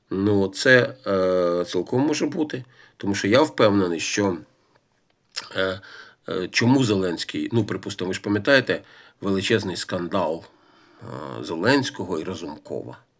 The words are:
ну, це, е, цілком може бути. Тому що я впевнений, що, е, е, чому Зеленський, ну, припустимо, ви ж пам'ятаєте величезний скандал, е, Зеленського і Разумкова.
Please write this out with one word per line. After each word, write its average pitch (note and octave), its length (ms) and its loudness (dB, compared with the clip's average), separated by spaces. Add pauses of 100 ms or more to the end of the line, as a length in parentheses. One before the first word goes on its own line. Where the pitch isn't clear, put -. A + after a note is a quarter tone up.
ну, G2 380 2
це, B2 480 4 (120)
е, F2+ 580 2
цілком F2+ 360 -2
може D3+ 240 0
бути. D3+ 380 -4 (340)
Тому G2 180 -2
що G2 120 -2
я A#2+ 140 6
впевнений, G2+ 580 4
що, F#2+ 380 0 (1160)
е, F#2+ 260 -2 (480)
е, F2+ 180 -4
чому C3 360 4
Зеленський, F#2 680 -2
ну, A2+ 140 2
припустимо, F#2 420 -6
ви F#2+ 60 -4
ж - 80 -6
пам'ятаєте G#2 600 2 (400)
величезний F#2+ 540 0
скандал, F2 680 -4 (580)
е, C2 420 -10
Зеленського F#2+ 760 -2
і D#2+ 40 -8
Разумкова. C#2+ 760 -10 (220)